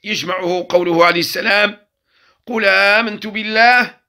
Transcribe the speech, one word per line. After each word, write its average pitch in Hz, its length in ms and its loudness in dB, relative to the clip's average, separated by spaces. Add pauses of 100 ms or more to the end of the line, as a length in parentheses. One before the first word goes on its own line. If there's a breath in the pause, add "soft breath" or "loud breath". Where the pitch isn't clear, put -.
يجمعه 180 640 -6
قوله 170 380 0
عليه 170 140 0
السلام: 208 580 -2 (680)
"قل 226 180 -4
آمنت 208 600 2
بالله 220 680 2 (140)